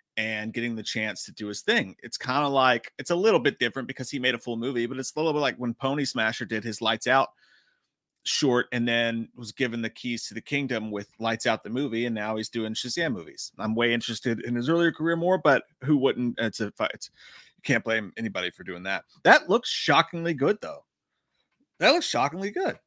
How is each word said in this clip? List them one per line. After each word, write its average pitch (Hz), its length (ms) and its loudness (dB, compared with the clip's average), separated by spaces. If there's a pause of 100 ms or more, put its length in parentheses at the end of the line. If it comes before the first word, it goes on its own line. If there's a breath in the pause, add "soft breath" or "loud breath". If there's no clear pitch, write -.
(160)
and 110 360 -4
getting 117 240 -4
the 110 60 -8
chance 107 440 -6
to 101 60 -14
do 107 140 -10
his 104 160 -6
thing. 170 400 0
It's - 160 -10
kinda 139 300 0
like, 131 500 4
it's 143 140 -4
a 175 40 2
little 190 240 6
bit 123 200 0
different 123 280 -2
because 131 220 -8
he 143 80 -6
made 127 160 2
a 113 60 -4
full 117 180 -6
movie, 120 300 -2
but 131 100 -8
it's 131 180 -8
a 151 40 -2
little 160 140 2
bit 147 80 0
like 131 160 0
when 120 180 -2
Pony 139 300 -2
Smasher 113 400 -2
did 104 180 -4
his 110 180 -8
Lights 113 240 0
Out 131 240 4 (960 soft breath)
short 123 480 2
and 120 160 0
then 117 480 0
was 113 160 -14
given 117 300 -2
the 113 80 -4
keys 120 380 -8
to 104 60 -14
the 104 80 -10
kingdom 120 500 -4
with 101 160 -6 (120)
Lights 113 260 -2
Out 110 180 2
the 101 60 -10
movie, 120 380 -2
and 117 80 -2
now 107 200 -2
he's 110 140 -6
doing 110 240 -4
Shazam 143 400 -4
movies. 80 460 -10
I'm 110 160 -2
way 117 180 4
interested 113 480 -2
in 120 140 -4
his 120 140 -2
earlier 170 220 4
career 165 240 0
more, 180 220 4
but 147 280 4 (180)
who 147 140 4
wouldn't? 123 420 0
It's 113 220 -2
a, 104 120 -2 (200)
it's, - 180 -16 (460 loud breath)
you - 60 -20
can't 117 200 2
blame 110 340 -2
anybody 95 320 -4
for 92 140 -12
doing 90 200 -10
that. 95 200 -4 (200 soft breath)
That 302 260 8
looks 226 200 2
shockingly 165 640 0
good, 139 280 2
though. 76 220 -10 (960)
That 202 120 6
looks 339 160 2
shockingly 156 420 -2
good. 359 380 -4